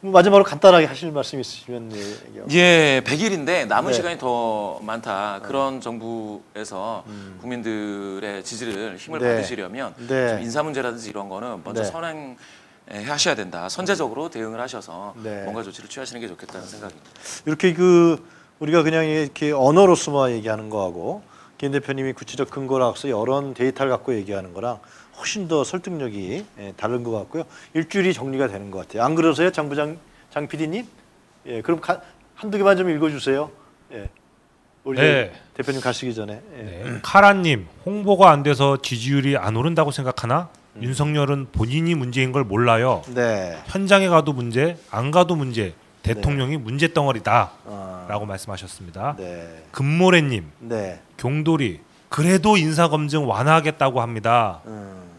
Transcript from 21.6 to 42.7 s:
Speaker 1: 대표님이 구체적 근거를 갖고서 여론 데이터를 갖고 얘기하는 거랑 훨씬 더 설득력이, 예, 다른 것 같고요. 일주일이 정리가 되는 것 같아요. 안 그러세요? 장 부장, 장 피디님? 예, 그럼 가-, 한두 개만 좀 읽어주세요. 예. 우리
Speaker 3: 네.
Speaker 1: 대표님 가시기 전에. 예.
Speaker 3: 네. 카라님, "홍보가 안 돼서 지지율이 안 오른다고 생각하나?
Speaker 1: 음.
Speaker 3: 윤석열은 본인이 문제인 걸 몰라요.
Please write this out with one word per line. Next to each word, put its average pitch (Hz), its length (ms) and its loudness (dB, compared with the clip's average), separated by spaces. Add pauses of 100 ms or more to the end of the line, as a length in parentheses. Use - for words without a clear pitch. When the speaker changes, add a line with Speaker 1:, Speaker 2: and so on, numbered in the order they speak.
Speaker 1:
대표님이 135 400 -4
구체적 - 380 -8
근거를 131 340 -2
갖고서 120 240 -2
여론 135 460 -2
데이터를 131 360 -2
갖고 123 240 -2
얘기하는 98 380 -8
거랑 110 260 -8 (400)
훨씬 190 300 -8
더 151 160 2
설득력이, 135 800 -8 (140)
예, 98 180 -14
다른 123 260 -4
것 117 100 -6
같고요. 110 320 -8 (280)
일주일이 180 400 0
정리가 135 360 -2
되는 101 220 -10
것 95 160 -10
같아요. 110 160 -2
안 143 120 2
그러세요? 165 360 4
장 156 200 -4
부장, 151 260 -4 (340)
장 147 160 -6
피디님? 160 400 -6 (600)
예, 117 160 -8
그럼 165 180 -2
가-, 180 220 -4 (320)
한두 208 240 -6
개만 196 180 6
좀 180 140 0
읽어주세요. 147 600 0 (420)
예. 101 180 -12 (720)
우리 135 160 -4
Speaker 3:
네. 139 320 4 (220)
Speaker 1:
대표님 135 260 -6
가시기 123 340 -4
전에. 110 280 -10 (160)
예. 113 40 -14
Speaker 3:
네. 107 400 -10
카라님, 185 640 6 (200)
"홍보가 196 440 6
안 143 120 6
돼서 139 400 4
지지율이 135 560 0
안 101 180 0
오른다고 156 340 2
생각하나? 135 600 -2 (260)
Speaker 1:
음. 110 60 -12
Speaker 3:
윤석열은 139 720 0
본인이 156 420 0
문제인 127 360 0
걸 135 140 0
몰라요. 113 560 4 (140)